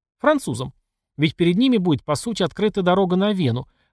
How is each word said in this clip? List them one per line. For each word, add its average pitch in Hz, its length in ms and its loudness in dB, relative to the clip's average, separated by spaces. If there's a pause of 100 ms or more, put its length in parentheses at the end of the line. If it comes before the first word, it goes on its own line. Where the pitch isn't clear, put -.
(200)
Французам. 151 540 -2 (420)
Ведь 151 180 0
перед 175 220 2
ними 247 220 2
будет, 175 260 0
по 151 100 -4
сути, 208 280 -6
открыта 202 400 -2
дорога 180 340 2
на 202 160 0
Вену, 135 360 -2 (240)